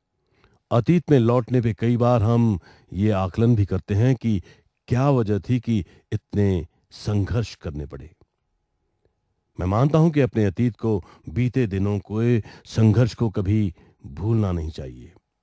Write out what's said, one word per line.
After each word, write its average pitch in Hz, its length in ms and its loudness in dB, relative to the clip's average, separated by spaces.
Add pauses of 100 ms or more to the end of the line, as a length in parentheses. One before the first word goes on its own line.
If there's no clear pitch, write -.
(720)
अतीत 151 400 2
में 139 80 6
लौटने 120 420 0
पे 113 120 0
कई 117 240 -2
बार 120 260 2
हम 117 360 2 (340)
ये 104 180 0
आकलन 104 440 0
भी 101 100 2
करते 95 300 -4
हैं 123 200 2
कि 107 280 -2 (440)
क्या 131 220 0
वजह 104 300 0
थी 127 200 -2
कि 110 260 -2 (260)
इतने 98 560 -2 (240)
संघर्ष 104 640 -4
करने 73 300 -10
पड़े। 71 300 -18 (1400)
मैं 92 80 -4
मानता 131 300 2
हूं 160 140 4
कि 147 100 0
अपने 113 240 0
अतीत 107 320 -2
को, 110 260 -2 (260)
बीते 120 380 -2
दिनों 98 320 -2
को, 113 420 0 (240)
संघर्ष 110 500 2
को 117 140 -2
कभी 104 440 -2 (320)
भूलना 101 460 -2
नहीं 80 180 -4
चाहिए, 64 440 -14 (280)